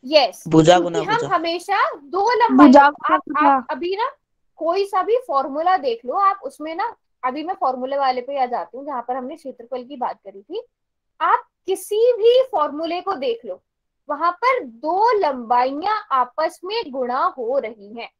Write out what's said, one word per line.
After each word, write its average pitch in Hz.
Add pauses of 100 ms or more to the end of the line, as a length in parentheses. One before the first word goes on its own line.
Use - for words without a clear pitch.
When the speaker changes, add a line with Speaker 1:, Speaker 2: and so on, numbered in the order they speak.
Speaker 1:
यस, 262
Speaker 2:
भुजा 160
Speaker 1:
क्योंकि 175
Speaker 2:
गुना 170
Speaker 1:
हम 415
Speaker 2:
भुजा। 466
Speaker 1:
हमेशा 349 (180)
दो 330
लंबाई, 427
Speaker 3:
भुजा 277
Speaker 1:
आप, 285
Speaker 3:
गुना -
भुजा। 294
Speaker 1:
आप 269
अभी 320
ना 480 (480)
कोई 349
सा 392
भी 415
formula 311
देख 254
लो, 254
आप 392
उसमें 302
ना, 415 (280)
अभी 262
मैं 359
formula 262
वाले 254
पे 277
आ 262
जाती 233
हूँ 285
जहां 262
पर 254
हमने 262
क्षेत्रफल 247
की 277
बात 202
करी 196
थी। 403 (580)
आप 415 (200)
किसी 415
भी 480 (100)
formula 320
को 381
देख 254
लो, 190 (480)
वहां 294
पर 494
दो 330
लंबाइयां 269 (160)
आपस 269
में 415
गुणा 254 (140)
हो 247
रही 214
हैं। 226